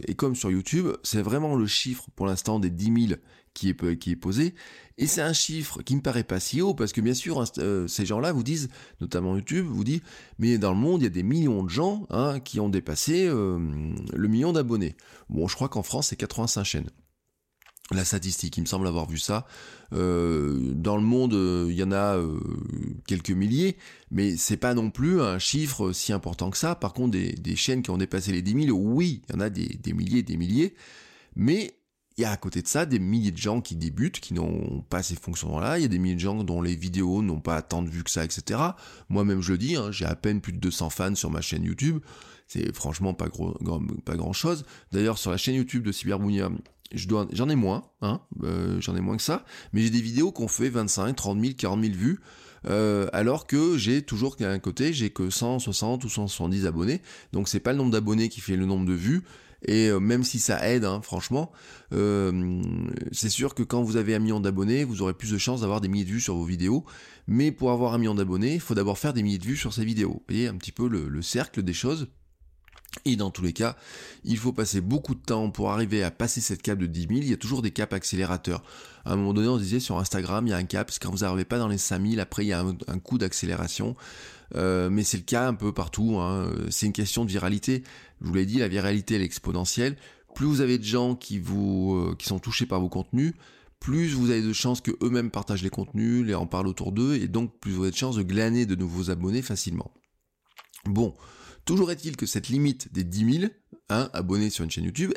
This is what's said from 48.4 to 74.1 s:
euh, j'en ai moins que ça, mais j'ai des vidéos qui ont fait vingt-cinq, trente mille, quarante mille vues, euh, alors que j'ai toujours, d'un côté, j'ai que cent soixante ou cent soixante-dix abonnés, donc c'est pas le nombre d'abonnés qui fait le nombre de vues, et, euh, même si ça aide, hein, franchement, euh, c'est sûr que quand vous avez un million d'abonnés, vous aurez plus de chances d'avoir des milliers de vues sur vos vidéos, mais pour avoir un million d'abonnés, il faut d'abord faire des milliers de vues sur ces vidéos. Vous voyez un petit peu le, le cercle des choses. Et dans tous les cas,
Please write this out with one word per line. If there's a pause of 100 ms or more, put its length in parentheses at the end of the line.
euh,
j'en
ai
moins
que
ça, (280)
mais
j'ai
des
vidéos
qui
ont
fait
vingt-cinq,
trente
mille,
quarante
mille
vues, (460)
euh,
alors
que
j'ai
toujours,
d'un
côté,
j'ai
que
cent
soixante
ou
cent
soixante-dix
abonnés, (300)
donc
c'est
pas
le
nombre
d'abonnés
qui
fait
le
nombre
de
vues, (420)
et,
euh,
même
si
ça
aide,
hein,
franchement, (420)
euh, (480)
c'est
sûr
que
quand
vous
avez
un
million
d'abonnés,
vous
aurez
plus
de
chances
d'avoir
des
milliers
de
vues
sur
vos
vidéos, (420)
mais
pour
avoir
un
million
d'abonnés,
il
faut
d'abord
faire
des
milliers
de
vues
sur
ces
vidéos.
Vous
voyez
un
petit
peu
le,
le
cercle
des
choses. (1000)
Et
dans
tous
les
cas, (460)